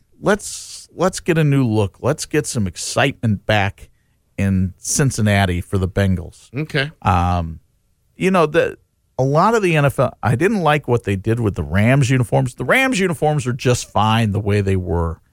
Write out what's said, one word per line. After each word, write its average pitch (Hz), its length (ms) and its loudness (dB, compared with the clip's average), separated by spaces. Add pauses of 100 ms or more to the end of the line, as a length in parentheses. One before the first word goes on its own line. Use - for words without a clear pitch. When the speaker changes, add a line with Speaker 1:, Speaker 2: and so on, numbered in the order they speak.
(200)
Speaker 1:
let's, - 720 -4
let's 185 280 -2
get 170 160 0
a 160 80 2
new 139 220 2
look. 107 340 0
Let's 143 240 -2
get 151 220 -2
some 107 200 -4
excitement 117 800 -2
back 101 440 -2 (460)
in 95 420 0
Cincinnati 101 840 0
for - 180 -4
the 90 100 -2
Bengals. 90 680 -2
Speaker 2:
Okay. 151 360 -4 (120)
Speaker 1:
Um, 87 580 0 (560)
you 180 140 0
know, 175 160 4
the, 151 320 0 (400)
a 127 40 6
lot 160 320 4
of 220 80 2
the 175 140 2
N 147 80 2
F 135 160 -2
L, - 220 0
I 120 120 2
didn't 185 280 0
like 151 260 0
what 120 160 0
they 101 100 -2
did 110 240 -2
with 107 160 0
the 90 80 -4
Rams 110 480 2
uniforms. 131 460 0
The 127 80 -8
Rams 247 340 2
uniforms 151 480 -2
are 123 60 -2
just 123 380 -2
fine 110 420 0
the 98 80 -2
way 104 200 0
they 98 160 0
were. 85 440 -2 (120)